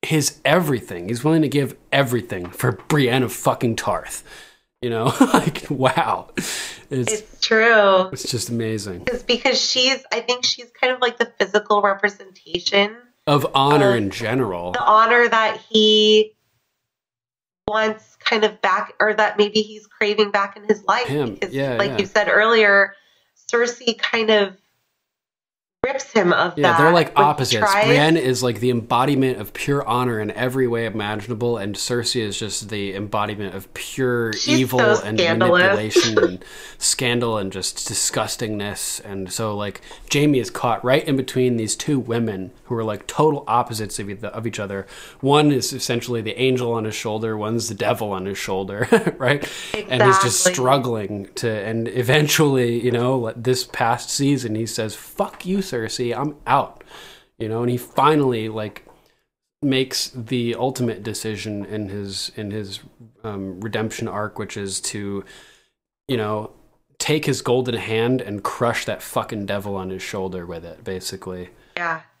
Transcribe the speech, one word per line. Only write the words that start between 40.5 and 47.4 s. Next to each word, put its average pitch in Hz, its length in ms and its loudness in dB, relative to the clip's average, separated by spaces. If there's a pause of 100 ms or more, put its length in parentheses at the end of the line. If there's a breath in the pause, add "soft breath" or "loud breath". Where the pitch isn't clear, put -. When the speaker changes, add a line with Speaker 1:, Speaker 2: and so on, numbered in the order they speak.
Speaker 1:
right 135 240 2
in 143 100 2
between 127 400 0
these 110 180 -4
two 143 240 -2
women 113 500 -4 (140)
who - 100 -6
are, 113 100 -2
like, 107 220 -6
total 147 420 2
opposites 110 520 -2
of, 101 100 -8
e-, 98 160 -10
of 113 220 -6
each 107 120 -6
other. 98 280 -6 (320 loud breath)
One 147 320 6
is 131 200 0
essentially 120 520 -4
the 104 180 -6
angel 127 320 2
on 110 120 -2
his 107 100 -6
shoulder, 110 420 -4
one's 110 320 -4